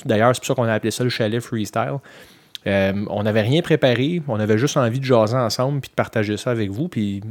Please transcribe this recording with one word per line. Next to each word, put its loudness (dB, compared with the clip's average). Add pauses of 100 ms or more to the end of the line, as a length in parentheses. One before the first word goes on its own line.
D'ailleurs, 4
c'est -8
pour -10
ça 0
qu'on 0
a 0
appelé 0
ça -2
le 0
chalet -2
freestyle. -4 (680)
Euh, 2
on -4
n'avait 2
rien 2
préparé, 2
on -2
avait 2
juste 0
envie 2
de -4
jaser 4
ensemble -2
puis -14
de -20
partager -2
ça -4
avec -2
vous, -6
puis -4